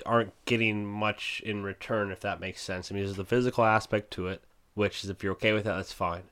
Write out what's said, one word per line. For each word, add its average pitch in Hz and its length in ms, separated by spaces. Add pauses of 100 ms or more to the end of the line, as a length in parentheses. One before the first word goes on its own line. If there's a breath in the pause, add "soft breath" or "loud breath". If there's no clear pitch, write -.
aren't 117 280 (140)
getting 110 380
much 104 600
in 104 180
return, 101 480
if 92 100
that 90 200
makes 95 220
sense. 92 280
I 98 60
mean, 101 80
there's 98 120
the 95 80
physical 123 400
aspect 110 500
to 92 120
it, 92 160 (320)
which 104 300
is 98 60
if 95 120
you're 95 120
okay 110 180
with 107 120
that, 98 120
that's 92 160
fine. 90 400